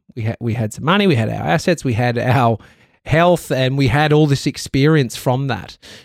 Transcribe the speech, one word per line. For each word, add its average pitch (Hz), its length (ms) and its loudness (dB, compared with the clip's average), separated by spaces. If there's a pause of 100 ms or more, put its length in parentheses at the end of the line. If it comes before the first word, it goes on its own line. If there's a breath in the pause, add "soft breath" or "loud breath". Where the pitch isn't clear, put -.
(160)
we 120 80 -8
had, 113 160 -4
we 113 140 -4
had 110 200 -4
some 113 120 -10
money, 196 220 2
we 156 80 4
had 113 140 0
our 107 160 -6
assets, 165 380 -2
we 127 100 -2
had 120 240 -2
our 117 400 0 (480 soft breath)
health, 170 460 2
and 131 260 0
we 139 100 2
had 147 260 2
all 151 140 4
this 139 200 0
experience 139 720 0
from 135 300 -2
that. 101 300 -8 (280 loud breath)